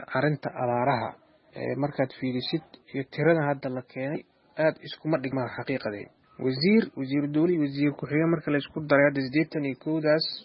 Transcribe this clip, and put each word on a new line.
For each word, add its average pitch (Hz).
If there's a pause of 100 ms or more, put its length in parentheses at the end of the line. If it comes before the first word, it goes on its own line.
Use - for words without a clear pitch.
arrinta 143
abaaraha. 120 (440)
Eh, 123
markaad 139
fiirisid 127 (240)
iyo 139
tirada 160
hadda 139
la 127
keenay, 135 (360)
aad 156
iskuma -
dhigmaan 131
xaqiiqadii. 117 (320)
Wasiir, 160 (120)
wasiir 139
dowli, 156
wasiir 143
ku-xigeen 151
marka 160
la 147
isku 139
daray 143
hadda 143
siddeetan 147
iyo 131
kowdaas, 156 (200)